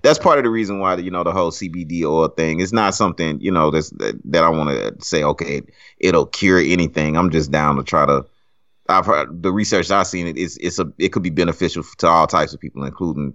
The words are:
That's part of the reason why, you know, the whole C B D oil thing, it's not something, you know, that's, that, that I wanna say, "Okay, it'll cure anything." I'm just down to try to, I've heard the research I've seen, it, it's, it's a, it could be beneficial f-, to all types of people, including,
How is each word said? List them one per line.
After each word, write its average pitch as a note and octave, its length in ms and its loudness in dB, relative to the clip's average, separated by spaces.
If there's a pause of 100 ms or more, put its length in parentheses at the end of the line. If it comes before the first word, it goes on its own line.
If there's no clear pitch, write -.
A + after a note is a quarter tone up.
That's D3+ 160 4
part D#3 180 4
of C3+ 60 2
the A#2 80 0
reason G2+ 280 -4
why, F#2+ 180 0
you F2+ 140 -6
know, F2 120 -2
the E2+ 100 0
whole F2 180 0
C F#2 160 -10
B E2+ 160 -8
D E2 220 -4
oil D#2+ 220 2
thing, D#2+ 320 -2
it's F#2+ 120 -2
not G#2+ 220 2
something, E2 480 -2
you F#2+ 100 -2
know, D#2 200 2
that's, D#2 200 -2
that, G#1 240 -6 (100)
that D#2+ 180 2
I E2 60 4
wanna C#2+ 420 -2 (100)
say, D#2 220 -2
"Okay, D2 400 -4 (340)
it'll E2 300 2
cure F#2 320 4
anything." D#2 580 0
I'm F2 140 2
just D2 200 0
down D2+ 260 2
to C2 60 -4
try D2 220 2
to, C#2 200 2 (640)
I've F#2 180 2
heard D#2+ 380 -2
the F#2+ 80 0
research G2+ 400 0
I've G2 160 2
seen, F2 200 -6
it, D2 100 -8
it's, E2 200 -6
it's F2 220 -6
a, D#2+ 180 -2
it F#2+ 120 0
could A2 140 -2
be F2 60 -2
beneficial E2 540 -2
f-, - 140 -18
to F2 100 2
all E2 200 6
types D2+ 260 0
of D2 80 -16
people, - 240 -12
including, C#2+ 500 -6